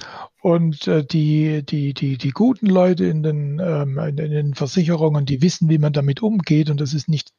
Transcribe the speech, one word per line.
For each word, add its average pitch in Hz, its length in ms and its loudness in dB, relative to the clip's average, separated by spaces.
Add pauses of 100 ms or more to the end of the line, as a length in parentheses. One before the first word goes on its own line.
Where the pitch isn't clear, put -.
(400)
Und, 170 480 0
äh, 156 180 2
die, 151 580 0
die, 139 300 -4
die, 135 240 -4
die 139 120 -2
guten 226 360 0
Leute 185 400 4
in 156 160 0
den, 151 420 -2
ähm, 147 340 -2
in, 151 200 -4
in 156 120 -4
den 147 240 -2
Versicherungen, 151 720 0
die 131 160 -2
wissen, 170 300 2
wie 160 80 4
man 147 160 2
damit 139 280 0
umgeht. 160 460 2
Und 147 140 -2
das 139 100 -4
ist 151 160 -4
nicht 151 300 -2